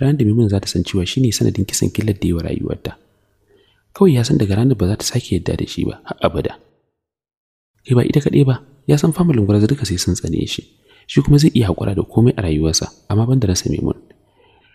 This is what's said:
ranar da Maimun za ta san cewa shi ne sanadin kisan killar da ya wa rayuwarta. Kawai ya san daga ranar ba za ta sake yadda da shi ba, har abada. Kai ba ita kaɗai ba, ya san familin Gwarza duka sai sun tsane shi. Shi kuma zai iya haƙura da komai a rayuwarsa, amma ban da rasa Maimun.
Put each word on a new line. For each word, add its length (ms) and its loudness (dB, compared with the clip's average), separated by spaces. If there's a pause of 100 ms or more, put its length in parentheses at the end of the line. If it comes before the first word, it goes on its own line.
ranar 160 2
da 80 2
Maimun 240 2
za 120 0
ta 80 -8
san 160 -2
cewa 200 -2
shi 160 -2
ne 120 2
sanadin 360 0
kisan 240 -2
killar 240 -2
da 120 -8
ya 80 0
wa 80 -6
rayuwarta. 520 -6 (1000)
Kawai 160 6
ya 160 2
san 80 2
daga 240 0
ranar 160 2
ba 160 0
za 80 -4
ta 40 -10
sake 360 -2
yadda 160 -4
da 80 -4
shi 240 -6
ba, 160 -10
har 160 -12
abada. 400 -4 (1300)
Kai 100 0
ba 80 4
ita 160 2
kaɗai 240 2
ba, 160 0 (240)
ya 160 2
san 160 2
familin 320 2
Gwarza 160 4
duka 240 0
sai 80 -4
sun 160 -2
tsane 320 -4
shi. 200 -10 (440)
Shi 160 2
kuma 160 6
zai 160 4
iya 160 2
haƙura 240 -4
da 80 0
komai 320 2
a 80 -4
rayuwarsa, 480 -2 (160)
amma 160 0
ban 160 0
da 80 0
rasa 240 -2
Maimun. 240 -4 (800)